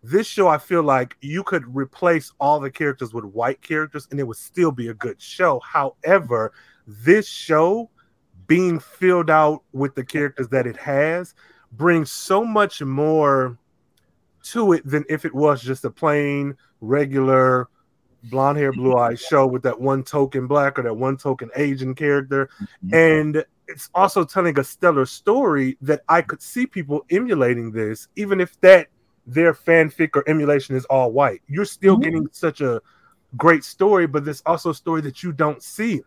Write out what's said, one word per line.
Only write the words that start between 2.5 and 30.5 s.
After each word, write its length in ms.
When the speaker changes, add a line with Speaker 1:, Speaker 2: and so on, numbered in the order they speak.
Speaker 1:
the 100
characters 440
with 100
white 380
characters 500
and 80
it 40
would 120
still 360
be 180
a 40
good 280
show. 400
However, 920
this 440
show 600
being 320
filled 500
out 420
with 240
the 80
characters 460
that 180
it 80
has 580
brings 400
so 320
much 380
more 760
to 300
it 120
than 220
if 160
it 100
was 280
just 240
a 40
plain, 680
regular, 880
blonde 340
hair, 160
blue 240
eyed 200
show 300
with 160
that 160
one 240
token 420
black 320
or 40
that 120
one 220
token 400
Asian 400
character. 540
Speaker 2:
Mm-hmm. 320
Speaker 1:
And 520
it's 260
also 300
telling 340
a 40
stellar 420
story 760
that 300
I 120
could 200
see 260
people 440
emulating 600
this, 460
even 240
if 180
that 280
their 280
fanfic 640
or 120
emulation 480